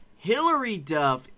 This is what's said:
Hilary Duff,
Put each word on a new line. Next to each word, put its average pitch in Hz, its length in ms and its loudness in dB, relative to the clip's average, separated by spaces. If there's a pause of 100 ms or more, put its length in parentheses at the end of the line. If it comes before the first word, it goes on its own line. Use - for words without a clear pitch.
(160)
Hilary 254 640 0
Duff, 139 600 0